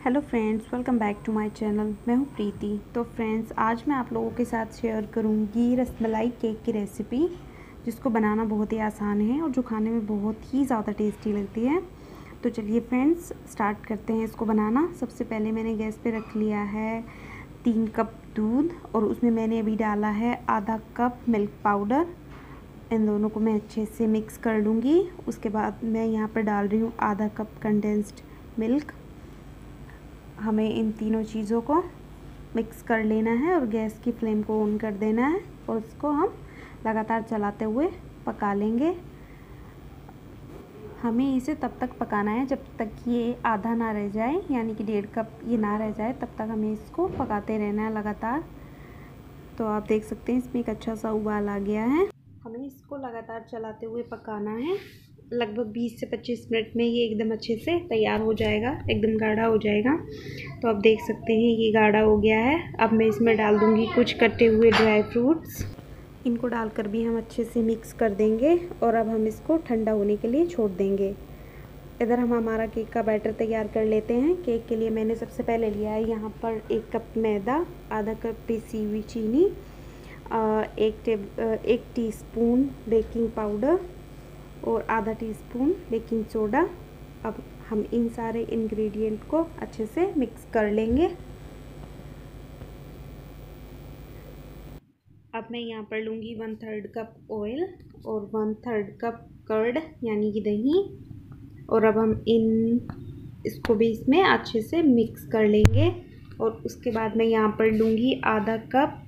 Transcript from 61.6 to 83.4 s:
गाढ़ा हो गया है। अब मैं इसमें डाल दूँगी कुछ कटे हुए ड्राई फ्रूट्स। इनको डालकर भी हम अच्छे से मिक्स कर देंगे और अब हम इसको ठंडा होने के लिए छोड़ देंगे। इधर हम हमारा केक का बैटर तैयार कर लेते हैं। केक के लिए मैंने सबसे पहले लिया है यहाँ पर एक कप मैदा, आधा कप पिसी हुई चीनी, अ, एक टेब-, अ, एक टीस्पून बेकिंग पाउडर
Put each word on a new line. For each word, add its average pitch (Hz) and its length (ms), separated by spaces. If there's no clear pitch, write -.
गाढ़ा 214 280
हो 214 180
गया 220 200
है। 277 420
अब 226 120
मैं 220 140
इसमें 220 300
डाल 214 220
दूँगी 220 280
कुछ - 340
कटे 233 260
हुए 226 240
ड्राई 214 320
फ्रूट्स। 247 720
इनको 240 220
डालकर 220 400
भी 226 160
हम 233 140
अच्छे 226 260
से 233 180
मिक्स 220 300
कर 226 180
देंगे 220 580
और 233 120
अब 226 140
हम 220 180
इसको 220 300
ठंडा 226 360
होने 208 240
के 226 120
लिए 294 180
छोड़ 214 240
देंगे। 196 460
इधर 240 180
हम 240 140
हमारा 220 320
केक 220 220
का 233 140
बैटर 214 300
तैयार 220 360
कर 220 160
लेते 214 300
हैं। 311 280
केक 233 240
के 226 100
लिए 226 140
मैंने 220 240
सबसे 226 280
पहले 226 280
लिया 208 200
है 220 180
यहाँ 220 220
पर 226 400
एक 220 260
कप 233 100
मैदा, 226 500
आधा 220 220
कप 226 220
पिसी 220 360
हुई 214 180
चीनी, 240 500
अ, 214 300
एक 220 260
टेब-, 208 360
अ, 220 40
एक 226 400
टीस्पून 233 760
बेकिंग 226 420
पाउडर 220 480